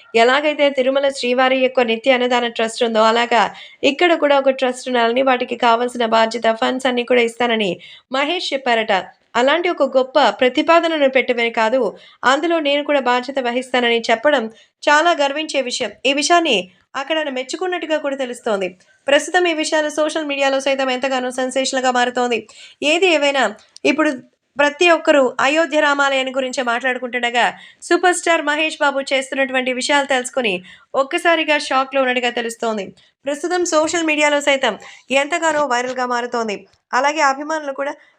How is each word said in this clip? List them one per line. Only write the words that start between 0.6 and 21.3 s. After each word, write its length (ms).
తిరుమల 400
శ్రీవారి 500
యొక్క 240
నిత్య 340
అన్నదాన 300
ట్రస్ట్ 360
ఉందో 200
అలాగా 400
ఇక్కడ 320
కూడా 220
ఒక 140
ట్రస్ట్ 360
ఉండాలని, 340
వాటికి 360
కావాల్సిన 500
బాధ్యత, 480
ఫండ్స్ 320
అన్ని 180
కూడా 160
ఇస్తానని 500
మహేష్ 380
చెప్పారట. 440
అలాంటి 340
ఒక 200
గొప్ప 300
ప్రతిపాదనను 800
పెట్టడమే 400
కాదు, 300
అందులో 360
నేను 240
కూడా 180
బాధ్యత 380
వహిస్తానని 600
చెప్పడం 440
చాలా 300
గర్వించే 480
విషయం. 300
ఈ 80
విషయాన్ని 440
అక్కడ 220
ఆయన 120
మెచ్చుకున్నట్టుగా 680
కూడా 200
తెలుస్తోంది. 500
ప్రస్తుతం 400
ఈ 60
విషయాలు 360
సోషల్ 380
మీడియాలో 320
సైతం 300
ఎంతగానో 420